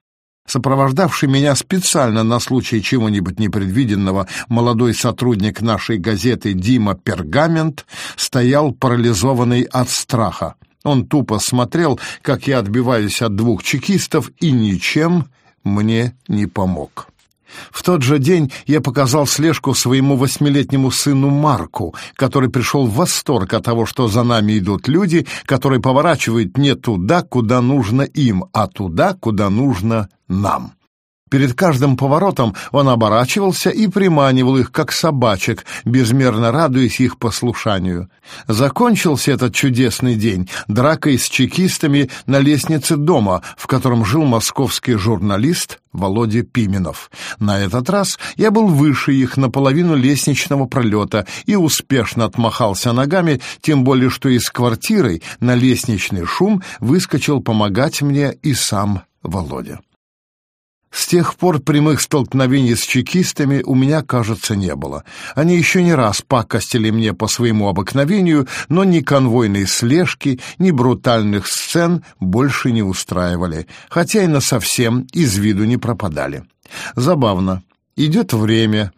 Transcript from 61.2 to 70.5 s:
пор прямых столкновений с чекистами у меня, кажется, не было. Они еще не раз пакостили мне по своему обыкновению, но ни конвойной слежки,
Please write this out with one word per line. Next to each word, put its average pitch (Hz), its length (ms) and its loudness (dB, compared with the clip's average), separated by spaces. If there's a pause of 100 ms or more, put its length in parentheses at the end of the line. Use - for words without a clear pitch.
пор 180 260 0
прямых 147 400 2
столкновений 131 760 0
с 107 60 -2
чекистами 139 840 0
у - 120 -2
меня, 139 280 2
кажется, 113 540 -2
не 90 180 -2
было. 71 300 -8 (300)
Они 170 200 2
еще 180 280 2
не 175 100 4
раз 117 300 2
пакостили 117 640 0
мне 110 240 0
по 107 140 -4
своему 107 420 0
обыкновению, 143 800 0 (220)
но 175 120 2
ни 180 180 4
конвойной 117 640 2
слежки, 135 760 0 (180)